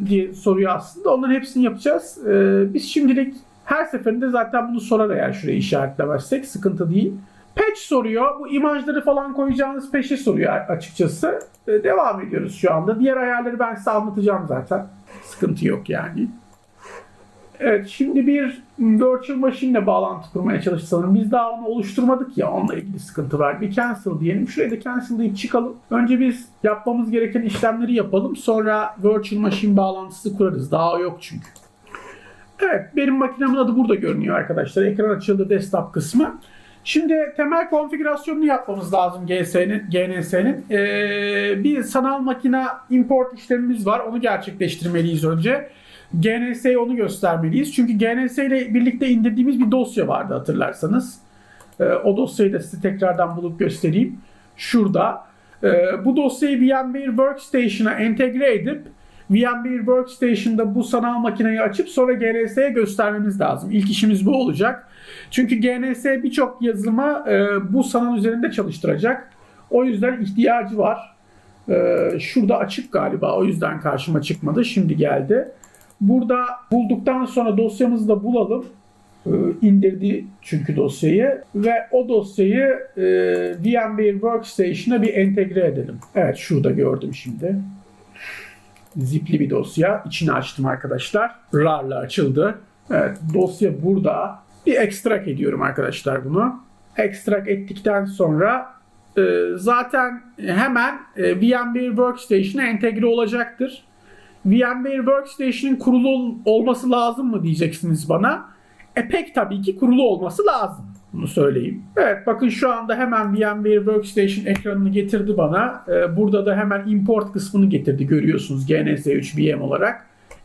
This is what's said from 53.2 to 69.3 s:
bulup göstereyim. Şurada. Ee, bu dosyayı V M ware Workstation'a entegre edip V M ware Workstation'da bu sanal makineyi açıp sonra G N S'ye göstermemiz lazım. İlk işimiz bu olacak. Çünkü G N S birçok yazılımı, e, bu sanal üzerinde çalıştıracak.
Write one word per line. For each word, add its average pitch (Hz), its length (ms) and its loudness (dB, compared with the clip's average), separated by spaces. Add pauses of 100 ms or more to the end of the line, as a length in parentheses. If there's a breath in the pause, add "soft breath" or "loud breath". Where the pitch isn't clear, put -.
bulup 170 220 -8
göstereyim. 180 600 0 (380 loud breath)
Şurada. - 680 0 (400 loud breath)
Ee, 196 400 2
bu 254 120 4
dosyayı 285 440 0
V 262 220 4
M 254 100 -6
ware 277 140 -6
Workstation'a 240 840 0
entegre 247 640 2
edip 220 280 -4 (480 soft breath)
V 202 80 6
M 240 240 0
ware 254 160 -4
Workstation'da 233 960 0
bu 240 100 2
sanal 240 340 0
makineyi 220 420 0
açıp 208 280 0
sonra 254 240 2
G 226 220 0
N 226 140 0
S'ye 269 220 2
göstermemiz 208 720 0
lazım. 156 300 -2
İlk 202 200 2
işimiz 196 360 2
bu 269 100 4
olacak. 240 500 0 (440 loud breath)
Çünkü 254 240 2
G 247 280 0
N 262 120 -2
S 262 280 0
birçok 254 400 -2
yazılımı, 233 640 0
e, 202 200 4 (240)
bu 254 120 2
sanal 240 320 0
üzerinde 226 340 0
çalıştıracak. 170 800 -2 (400 soft breath)